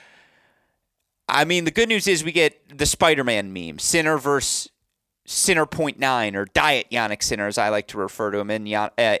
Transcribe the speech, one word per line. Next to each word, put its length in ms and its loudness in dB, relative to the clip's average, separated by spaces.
I 180 2
mean, 200 0
the 60 -2
good 180 0
news 180 0
is 160 2
we 80 -6
get 460 -2
the 80 0
Spider-Man 680 2
meme, 240 -10
Sinner 400 2
versus 520 -2
Sinner 380 0
point 320 -4
nine, 380 0
or 100 -2
Diet 460 2
Jannik 320 -2
Sinner, 240 -2
as 100 -6
I 120 2
like 180 -2
to 100 -12
refer 320 -4
to 80 -2
him, 140 -4
and 160 -4
Jan-, 280 -2
uh, 240 2